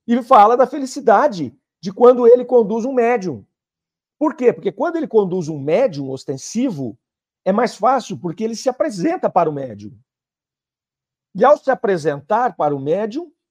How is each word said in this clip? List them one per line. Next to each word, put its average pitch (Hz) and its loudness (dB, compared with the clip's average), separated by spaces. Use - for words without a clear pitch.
e 233 0
fala 247 6
da 254 4
felicidade 254 -2
de 190 -10
quando 240 4
ele 247 6
conduz 233 0
um 269 -6
médium. 226 -2
Por 294 -2
quê? 240 2
Porque 165 -8
quando 330 -4
ele 311 -4
conduz 180 -2
um 151 -8
médium 147 -2
ostensivo, 139 -8
é 185 -2
mais 247 -2
fácil, 220 -2
porque 175 -8
ele 226 -6
se 254 -6
apresenta 254 -4
para 170 0
o 151 -4
médium. 110 -12
E 190 -2
ao 294 6
se - -6
apresentar 196 -2
para 151 -2
o 139 -6
médium, 208 -4